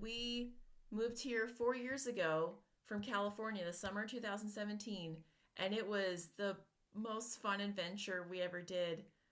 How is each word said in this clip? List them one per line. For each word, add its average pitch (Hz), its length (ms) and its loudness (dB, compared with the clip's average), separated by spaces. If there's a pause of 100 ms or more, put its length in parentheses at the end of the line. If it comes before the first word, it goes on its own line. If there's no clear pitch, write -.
we 240 520 -2 (400)
moved 233 260 2
here 240 300 2
four 240 260 4
years 254 320 -2
ago 170 480 4 (300)
from 208 180 -2
California, 208 640 0
the 175 80 0
summer 202 320 -2
of 220 60 -6
two 247 100 -4
thousand 208 280 -2
seventeen, 208 680 -4 (400)
and 196 180 2
it 214 120 2
was 190 500 2
the 196 200 0 (380)
most 220 460 -2
fun 202 200 2
adventure 190 680 -2
we 180 120 -2
ever 180 200 0
did. 175 440 0 (280)